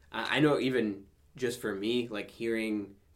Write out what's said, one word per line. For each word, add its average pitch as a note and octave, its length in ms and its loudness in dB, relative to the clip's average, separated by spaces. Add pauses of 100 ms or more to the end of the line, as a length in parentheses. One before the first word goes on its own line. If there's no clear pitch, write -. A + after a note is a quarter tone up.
(120)
I, A2+ 260 -2
I - 40 4
know D3 180 6
even A2 440 0 (340)
just A#2 240 -2
for G#2+ 120 -2
me, A#2 360 0
like, G#2 200 -6
hearing A2 640 -2 (220)